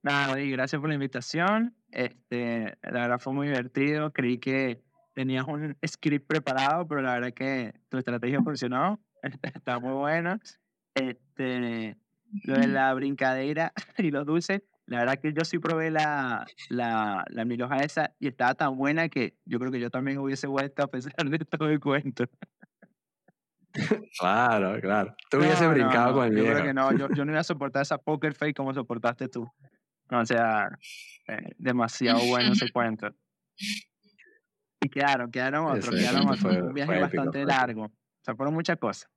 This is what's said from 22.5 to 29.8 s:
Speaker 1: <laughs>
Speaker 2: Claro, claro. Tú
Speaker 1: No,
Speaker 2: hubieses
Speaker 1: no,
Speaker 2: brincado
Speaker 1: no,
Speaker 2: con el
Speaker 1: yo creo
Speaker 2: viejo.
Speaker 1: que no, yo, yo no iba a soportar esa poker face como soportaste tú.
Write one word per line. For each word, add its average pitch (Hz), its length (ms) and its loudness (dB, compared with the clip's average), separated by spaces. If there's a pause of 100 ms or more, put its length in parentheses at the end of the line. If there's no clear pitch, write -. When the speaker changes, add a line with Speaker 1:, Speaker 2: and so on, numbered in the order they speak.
Speaker 1:
<laughs> - 360 0 (100)
Speaker 2:
Claro, 107 600 2
claro. 98 340 0 (140)
Tú 139 80 4
Speaker 1:
No, 151 60 6
Speaker 2:
hubieses 156 180 6
Speaker 1:
no, 165 80 6
Speaker 2:
brincado 127 400 6
Speaker 1:
no, 127 60 2
Speaker 2:
con 131 100 4
el 113 100 4
Speaker 1:
yo 107 80 4
creo 113 120 4
Speaker 2:
viejo. 147 120 2
Speaker 1:
que 135 60 0
no, 135 240 4
yo, 139 160 0
yo 143 100 0
no 151 80 -2
iba 156 100 2
a - 20 -2
soportar 139 400 -2
esa 143 160 -2
poker 151 340 -2
face 147 220 -2
como 135 180 -4
soportaste 120 560 -4
tú. 117 180 -8 (640)